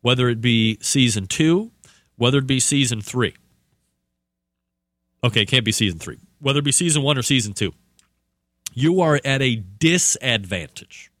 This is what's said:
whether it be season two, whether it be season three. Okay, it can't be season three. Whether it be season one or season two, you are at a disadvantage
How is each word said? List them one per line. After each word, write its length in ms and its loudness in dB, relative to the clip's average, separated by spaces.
whether 280 2
it 100 -2
be 420 2
season 440 0
two, 460 0
whether 220 2
it 80 0
be 140 0
season 420 0
three. 320 -4
Okay, 180 2
it 60 0
can't 180 2
be 60 0
season 260 -2
three. 220 -14
Whether 220 -2
it 60 -4
be 60 0
season 300 0
one 160 0
or 60 -4
season 300 0
two, 200 -4
you 260 2
are 240 4
at 160 0
a 140 2
disadvantage 1600 -2